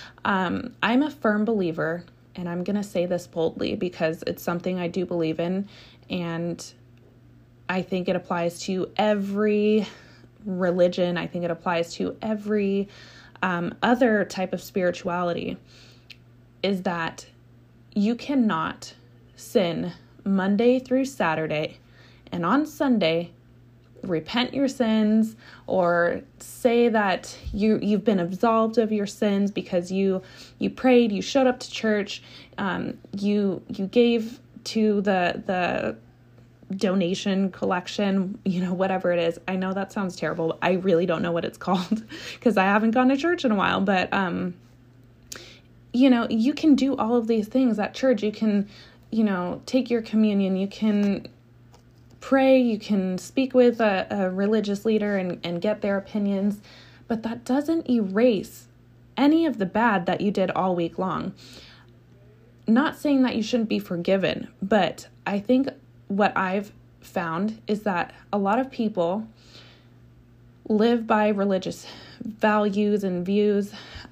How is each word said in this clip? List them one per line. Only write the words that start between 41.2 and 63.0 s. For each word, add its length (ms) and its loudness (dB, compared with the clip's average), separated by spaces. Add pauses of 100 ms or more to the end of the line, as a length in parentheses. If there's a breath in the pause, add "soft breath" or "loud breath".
know 120 -2
what 120 -2
it's 140 -8
<laughs> 0 -
called 460 -2 (360 loud breath)
'cause 160 2
I 80 4
haven't 280 2
gone 160 4
to 80 4
church 280 0
in 80 2
a 40 2
while, 240 2
but, 340 2
um, 400 -2 (1400 loud breath)
you 160 6
know, 220 4
you 240 2
can 200 6
do 220 2
all 200 0
of 100 0
these 220 0
things 300 2
at 140 -2
church. 300 2
You 100 0
can, 360 0 (420 loud breath)
you 140 2
know, 420 -2
take 240 0
your 120 0
communion, 540 2
you 120 -2
can 580 0 (920)
pray, 400 6
you 180 2
can 400 -2
speak 360 -2
with 260 6
a, 300 2
a 200 0
religious 540 -2
leader 320 0
and, 260 -4
and 180 -6
get 200 -2
their 160 -2
opinions, 640 -2 (480 loud breath)
but 140 -4
that 220 -8
doesn't 460 -2
erase 800 0 (480)
any 300 4
of 120 -2
the 80 -2
bad 400 0
that 140 -2
you 100 0
did 220 0
all 240 0
week 220 -4
long. 360 -4 (1300 loud breath)
Not 280 2
saying 260 2